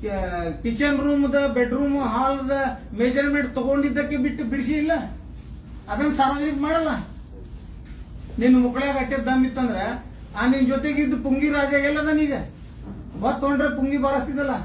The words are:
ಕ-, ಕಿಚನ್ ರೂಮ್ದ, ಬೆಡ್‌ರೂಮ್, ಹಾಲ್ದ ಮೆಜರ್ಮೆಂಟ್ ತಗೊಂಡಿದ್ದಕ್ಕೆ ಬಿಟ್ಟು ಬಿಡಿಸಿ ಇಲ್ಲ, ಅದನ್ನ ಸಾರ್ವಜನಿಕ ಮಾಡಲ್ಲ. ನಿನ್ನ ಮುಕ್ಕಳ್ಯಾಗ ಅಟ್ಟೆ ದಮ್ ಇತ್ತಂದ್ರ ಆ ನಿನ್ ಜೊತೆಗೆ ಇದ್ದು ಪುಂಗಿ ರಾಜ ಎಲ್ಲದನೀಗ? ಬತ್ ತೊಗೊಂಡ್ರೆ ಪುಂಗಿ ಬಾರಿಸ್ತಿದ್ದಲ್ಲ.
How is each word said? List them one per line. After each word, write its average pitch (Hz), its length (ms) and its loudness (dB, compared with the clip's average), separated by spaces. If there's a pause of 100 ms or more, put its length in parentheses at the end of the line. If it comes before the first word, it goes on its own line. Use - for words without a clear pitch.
ಕ-, 175 560 -4
ಕಿಚನ್ 277 340 2
ರೂಮ್ದ, 285 380 2
ಬೆಡ್‌ರೂಮ್, 277 640 2
ಹಾಲ್ದ 262 500 0 (460)
ಮೆಜರ್ಮೆಂಟ್ 269 580 2
ತಗೊಂಡಿದ್ದಕ್ಕೆ 277 640 0
ಬಿಟ್ಟು 277 260 -2
ಬಿಡಿಸಿ 247 300 -2
ಇಲ್ಲ, 302 180 2 (960)
ಅದನ್ನ 277 220 0
ಸಾರ್ವಜನಿಕ 277 480 2
ಮಾಡಲ್ಲ. 311 280 2 (1500)
ನಿನ್ನ 247 240 6
ಮುಕ್ಕಳ್ಯಾಗ 269 340 0
ಅಟ್ಟೆ 269 200 -2
ದಮ್ 254 280 2
ಇತ್ತಂದ್ರ 240 300 -2 (640)
ಆ 226 60 2
ನಿನ್ 262 220 4
ಜೊತೆಗೆ 277 340 2
ಇದ್ದು 254 220 0
ಪುಂಗಿ 277 260 2
ರಾಜ 285 240 2
ಎಲ್ಲದನೀಗ? 294 600 2 (880)
ಬತ್ 247 200 0
ತೊಗೊಂಡ್ರೆ 277 280 2
ಪುಂಗಿ 269 280 0
ಬಾರಿಸ್ತಿದ್ದಲ್ಲ. 277 540 0 (140)